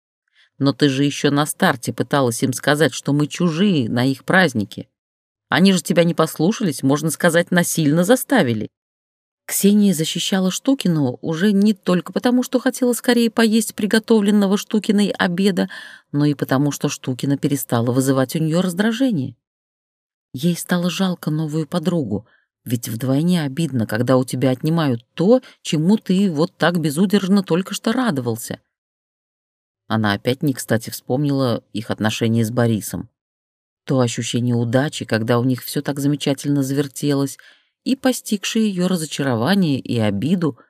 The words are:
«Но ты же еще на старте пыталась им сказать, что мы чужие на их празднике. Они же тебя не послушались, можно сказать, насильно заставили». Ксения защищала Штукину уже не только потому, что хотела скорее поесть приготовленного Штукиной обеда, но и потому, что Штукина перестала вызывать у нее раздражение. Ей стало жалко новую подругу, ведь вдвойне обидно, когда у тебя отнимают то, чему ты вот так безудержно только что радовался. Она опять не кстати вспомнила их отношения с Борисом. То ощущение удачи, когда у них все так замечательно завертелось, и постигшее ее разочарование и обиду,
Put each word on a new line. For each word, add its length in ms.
«Но 160
ты 160
же 140
еще 280
на 140
старте 480
пыталась 500
им 100
сказать, 400
что 200
мы 140
чужие 640
на 160
их 200
празднике. 600
Они 240
же 80
тебя 220
не 100
послушались, 720
можно 260
сказать, 420
насильно 520
заставили». 680
Ксения 460
защищала 580
Штукину 720
уже 300
не 220
только 400
потому, 300
что 160
хотела 340
скорее 360
поесть 460
приготовленного 800
Штукиной 540
обеда, 580
но 140
и 100
потому, 360
что 180
Штукина 480
перестала 540
вызывать 440
у 40
нее 220
раздражение. 720
Ей 220
стало 340
жалко 400
новую 380
подругу, 580
ведь 240
вдвойне 560
обидно, 420
когда 320
у 60
тебя 280
отнимают 600
то, 280
чему 360
ты 340
вот 240
так 240
безудержно 640
только 300
что 180
радовался. 720
Она 260
опять 280
не 120
кстати 360
вспомнила 720
их 180
отношения 540
с 60
Борисом. 580
То 140
ощущение 560
удачи, 480
когда 340
у 60
них 200
все 180
так 180
замечательно 640
завертелось, 720
и 120
постигшее 720
ее 180
разочарование 920
и 180
обиду, 600